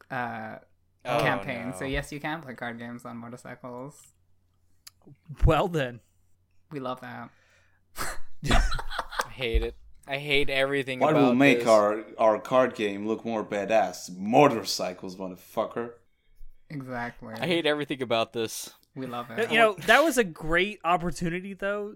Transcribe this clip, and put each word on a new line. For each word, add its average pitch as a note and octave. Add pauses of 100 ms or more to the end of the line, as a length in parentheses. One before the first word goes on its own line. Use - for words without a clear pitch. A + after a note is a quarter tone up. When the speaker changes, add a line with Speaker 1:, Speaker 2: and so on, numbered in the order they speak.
Speaker 1:
uh, A#2 (500)
Speaker 2:
Oh, A#2+
Speaker 1:
campaign. A#2+
Speaker 2:
no. B2
Speaker 1:
So C#3
yes, C#3+
you D3+
can D#3
play C3
card A#2
games A#2+
on A#2+
motorcycles. B2 (1300)
Speaker 3:
Well E3
then. C3 (760)
Speaker 1:
We C#3+
love B2+
that. A#2+ (680)
<laughs> -
Speaker 2:
I -
hate A#2
it. A#2 (320)
I C#3
hate C#3+
everything C3+
Speaker 4:
What D3
Speaker 2:
about D3
Speaker 4:
will B2
make C3
Speaker 2:
this. A#2+
Speaker 4:
our, G#2+ (120)
our A2
card B2+
game G2+
look A2
more A2+
badass? G2
Motorcycles, G2
motherfucker. G#2 (800)
Speaker 1:
Exactly. B2
Speaker 2:
I A#2+
hate E3+
everything D3
about A2+
this. - (260)
Speaker 1:
We C3
love B2
Speaker 3:
You A3
Speaker 1:
it. A3+
Speaker 3:
know, A3 (100)
that A#3
was D#4
a A#3+
great F3
opportunity, F3
though, G#3